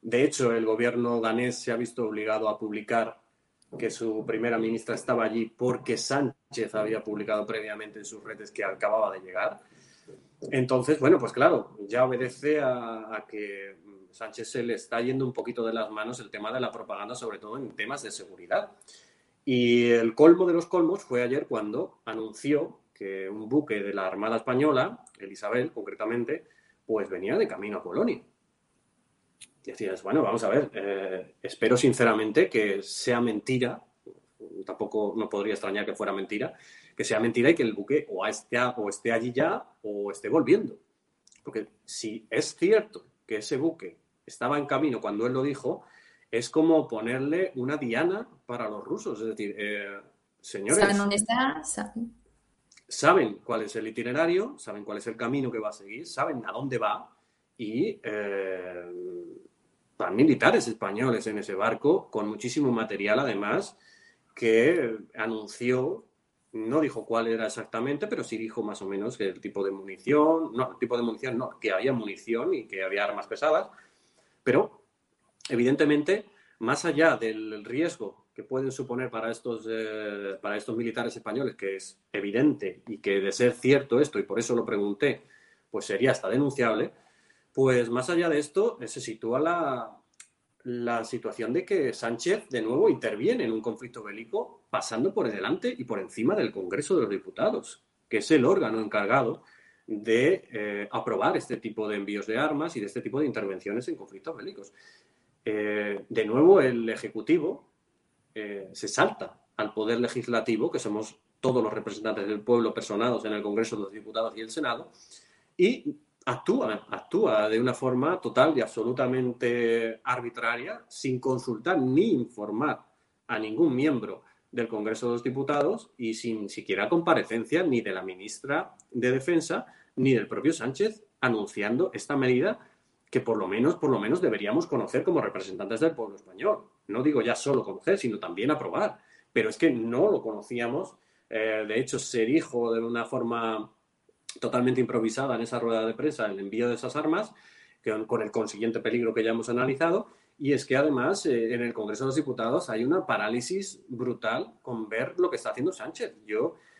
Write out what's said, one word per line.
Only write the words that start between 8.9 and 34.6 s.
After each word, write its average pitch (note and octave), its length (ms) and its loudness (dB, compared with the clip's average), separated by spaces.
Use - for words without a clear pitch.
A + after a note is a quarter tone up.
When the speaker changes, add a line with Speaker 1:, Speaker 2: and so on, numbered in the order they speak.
Speaker 1:
de F#2+ 100 -8
llegar. F#2 380 -2
Entonces, C3 480 4
bueno, D3 180 8
pues A#2+ 140 -2
claro, D3 460 4
ya A#2+ 160 4
obedece B2+ 560 0
a, A2+ 560 -4
a G#2+ 100 -8
que G2 520 -10
Sánchez A2 380 -12
se B2 140 -4
le A#2 100 -2
está A#2 280 -4
yendo C3 240 0
un B2 80 -4
poquito A#2+ 320 -4
de A2+ 80 -2
las A2 180 -4
manos A2 280 -6
el G#2+ 100 -16
tema G#2+ 220 -8
de B2+ 80 -4
la B2 120 -2
propaganda, G#2 420 -10
sobre A2 260 -8
todo G#2+ 180 -12
en A#2+ 140 -10
temas B2 320 -6
de G#2 80 -10
seguridad. F#2 600 -4
Y A#2+ 460 6
el A2+ 240 4
colmo E3+ 300 10
de F3 80 4
los E3+ 120 2
colmos F3+ 380 2
fue B2 180 0
ayer B2 260 0
cuando A2 580 -4
anunció A2+ 760 -2
que F#2+ 360 -8
un G#2+ 180 -10
buque A#2 360 0
de G2+ 100 -4
la F#2+ 140 -2
Armada G#2+ 300 -2
Española, C#3 680 2
el G2 120 -14
Isabel A2+ 400 -2
concretamente, A#2 760 -6
pues G#2 240 -2
venía F#2+ 280 -2
de G#3+ 120 2
camino G#2 300 -8
a - 40 -12
Polonia. D#3 380 -2
Y - 60 -10
decías, F#2 300 -6
bueno, C#3+ 220 2
vamos A2 220 0
a G2 40 2
ver, C#3 240 2
eh, F#2+ 680 -6
espero B2+ 340 2
sinceramente A#2 720 4
que G2+ 320 2
sea - 380 -2
mentira, A#2+ 640 0